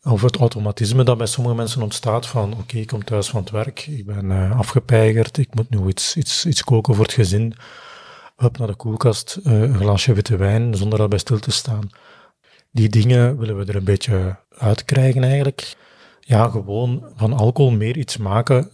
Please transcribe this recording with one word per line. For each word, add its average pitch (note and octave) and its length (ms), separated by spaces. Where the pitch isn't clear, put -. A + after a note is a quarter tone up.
Of A2+ 200
het B2 140
automatisme A2 680
dat A#2+ 140
bij A2+ 80
sommige A#2+ 280
mensen A#2 280
ontstaat A2 440
van, G#2 260
oké, A2 260
ik A2 80
kom G#2 180
thuis G#2 240
van A2+ 120
het F2+ 100
werk, G#2+ 360
ik C3 200
ben, G2+ 240
eh, F#2+ 280
afgepeigerd, A2+ 800
ik - 160
moet A2+ 160
nu G2 180
iets, - 280
iets, - 300
iets - 180
koken A2+ 300
voor G#2+ 100
het - 100
gezin. A2 400
Hup, A#2+ 220
naar A#2+ 80
de G2+ 80
koelkast, A2 680
eh, A2 160
een A#2+ 160
glaasje G2+ 360
witte G#2 240
wijn, G#2+ 380
zonder G#2 240
daarbij G#2 200
stil G#2+ 200
te G#2+ 120
staan. G#2+ 400
Die A2 160
dingen B2 500
willen A2 180
we G2 80
er G2 120
een F#2+ 80
beetje F#2+ 540
uitkrijgen B2+ 680
eigenlijk. C#3 520
Ja, A2+ 280
gewoon A2 560
van G#2+ 160
alcohol B2+ 380
meer A2 260
iets C#3 200
maken A#2 580